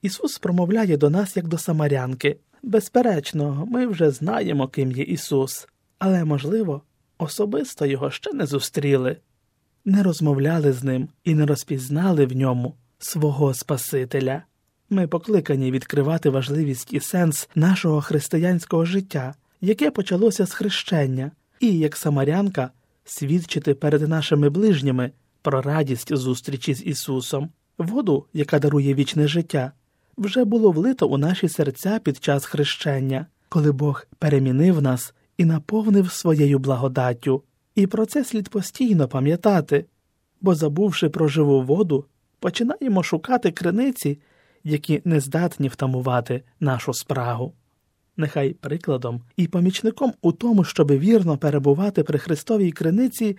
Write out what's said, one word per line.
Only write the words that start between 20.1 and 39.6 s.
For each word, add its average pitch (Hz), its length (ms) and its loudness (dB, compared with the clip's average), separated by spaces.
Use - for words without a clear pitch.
з 185 80 -6
хрещення, 143 800 -2
і, 202 200 2
як 151 160 0
самарянка, 147 760 0
свідчити 151 680 -2
перед 147 360 0
нашими 147 400 2
ближніми 139 600 2
про 139 200 0
радість 139 540 -2
зустрічі 131 580 -4
з 135 120 -6
Ісусом. 139 640 -4
Воду, 180 560 -2
яка 147 260 0
дарує 139 340 2
вічне 143 340 0
життя, 143 440 -2
вже 220 280 0
було 220 260 6
влито 175 360 2
у 135 100 2
наші 165 320 0
серця 165 500 -2
під 147 240 -4
час 139 220 0
хрещення, 139 800 -2
коли 151 220 2
Бог 143 360 -2
перемінив 147 600 4
нас 127 320 0
і 175 80 4
наповнив 196 680 2
своєю 147 480 2
благодаттю. 131 840 0
І 196 120 4
про 220 180 0
це 269 180 -2
слід 214 260 -6
постійно 190 580 0
пам'ятати, 147 760 0